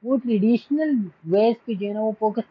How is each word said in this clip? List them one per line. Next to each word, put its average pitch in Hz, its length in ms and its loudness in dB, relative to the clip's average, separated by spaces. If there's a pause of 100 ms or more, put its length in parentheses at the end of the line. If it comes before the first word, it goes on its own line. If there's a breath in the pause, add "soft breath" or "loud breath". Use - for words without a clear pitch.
वो 262 120 0
ट्रेडिशनल 240 920 0 (160)
वेज 208 300 2
पे 233 200 -8
जो 196 120 -6
है 208 60 -6
ना 214 80 -4
वो 220 180 -2
फोकस 214 320 -2